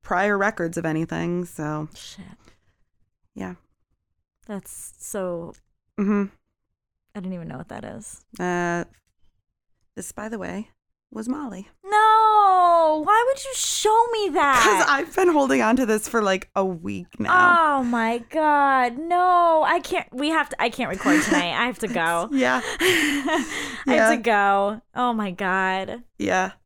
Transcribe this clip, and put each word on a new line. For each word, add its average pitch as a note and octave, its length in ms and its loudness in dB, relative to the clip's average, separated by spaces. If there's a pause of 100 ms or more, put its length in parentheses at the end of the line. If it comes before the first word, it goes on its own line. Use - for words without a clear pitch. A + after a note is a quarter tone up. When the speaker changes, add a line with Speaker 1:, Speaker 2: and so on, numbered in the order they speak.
Speaker 1:
prior G3+ 360 0
records F#3+ 400 -2
of E3 80 -6
anything, E3 600 -4
so. D3+ 480 -8
Speaker 2:
Shit. - 320 -20 (1080)
Speaker 1:
Yeah. F#3 200 -10 (920)
Speaker 2:
That's - 500 -14
so F3 560 -8 (460)
Speaker 1:
Mm-hmm. G3+ 240 0 (920)
Speaker 2:
I G#3 60 -14
don't F#3 140 -10
even E3 160 -12
know C3+ 80 -12
what - 100 -14
that - 160 -14
is. - 420 -16 (140)
Speaker 1:
Uh, F3 460 -4 (1080)
this, F#3 160 -14
by G#3 180 -12
the A3 100 -8
way, F3+ 300 -10 (420)
was A3 180 -10
Molly. A#3 380 -10 (160)
Speaker 2:
No! F#4+ 1200 4
Why A4 220 4
would C5+ 160 -2
you C5+ 100 -10
show A4+ 600 2
me G#4 160 -2
that? C4+ 340 4
Speaker 1:
'Cause F#3+ 260 4
I've C#4 260 -2
been F#4 160 4
holding C4+ 300 2
on A3 140 4
to C4 100 2
this G#3+ 220 0
for, A3+ 160 0
like, F#3+ 320 0
a F#3+ 100 2
week F#3 540 -8
now. E4+ 600 4
Speaker 2:
Oh B3+ 40 -2
my A#3 480 -2
God. C#4 680 2
No, F4 680 4
I E4+ 140 2
can't, - 300 -6
we C#4+ 180 -2
have D#4+ 200 0
to, - 120 -10
I A#3 80 0
can't A#3+ 200 -4
record C#4+ 340 2
tonight. F3 300 0
I A3+ 140 -2
have A#3+ 120 -8
to A3 80 -6
go. E3+ 420 -2
Speaker 1:
<laughs> D4 40 -6
Yeah. B3+ 280 2 (100)
Speaker 2:
<laughs> - 80 -8
I D#4 680 0 (400)
Speaker 1:
Yeah. C4 80 2 (140)
Speaker 2:
have A#3 80 4
to B3 60 -6
go. G3+ 600 2 (140)
Oh B3 180 0
my G#3 180 -4
God. F#3+ 680 -4 (160)
Speaker 1:
Yeah. F#3+ 340 -2 (140)